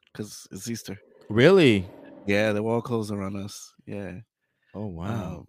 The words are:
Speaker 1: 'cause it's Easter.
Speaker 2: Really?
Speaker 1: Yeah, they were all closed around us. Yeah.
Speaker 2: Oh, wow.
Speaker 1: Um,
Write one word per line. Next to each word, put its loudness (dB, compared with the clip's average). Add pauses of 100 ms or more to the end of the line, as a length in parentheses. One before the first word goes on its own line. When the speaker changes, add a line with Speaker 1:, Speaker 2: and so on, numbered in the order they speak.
(140)
Speaker 1:
'cause -12
it's -12
Easter. -10 (280)
Speaker 2:
Really? 6 (360)
Speaker 1:
Yeah, 2
they -2
were -2
all -2
closed -6
around -8
us. -14 (120)
Yeah. -12 (540)
Speaker 2:
Oh, -10
wow. -8
Speaker 1:
Um, -20